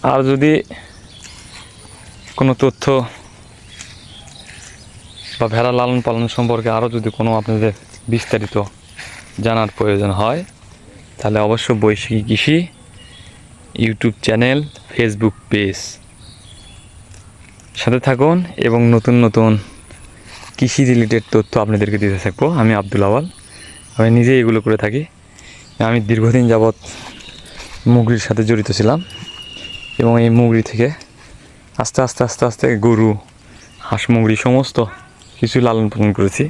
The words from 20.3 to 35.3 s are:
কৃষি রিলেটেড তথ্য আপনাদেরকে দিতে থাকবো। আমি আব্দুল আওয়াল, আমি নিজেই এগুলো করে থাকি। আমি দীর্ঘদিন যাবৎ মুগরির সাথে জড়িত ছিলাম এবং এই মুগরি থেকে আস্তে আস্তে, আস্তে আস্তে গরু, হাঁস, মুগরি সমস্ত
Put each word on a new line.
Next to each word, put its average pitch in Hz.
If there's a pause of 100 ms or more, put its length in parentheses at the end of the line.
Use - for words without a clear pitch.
কৃষি 131 (100)
রিলেটেড 117 (100)
তথ্য 110 (100)
আপনাদেরকে 104
দিতে 98
থাকবো। 101 (160)
আমি 110 (100)
আব্দুল 98
আওয়াল, 123 (720)
আমি 113
নিজেই 123
এগুলো 113
করে 110
থাকি। 117 (840)
আমি 117 (100)
দীর্ঘদিন 117
যাবৎ 113 (1160)
মুগরির 117
সাথে 110
জড়িত 107 (100)
ছিলাম 120 (1000)
এবং 117 (120)
এই 117
মুগরি 113
থেকে 117 (960)
আস্তে -
আস্তে, -
আস্তে -
আস্তে - (200)
গরু, 113 (760)
হাঁস, 110 (100)
মুগরি 110 (100)
সমস্ত 127 (640)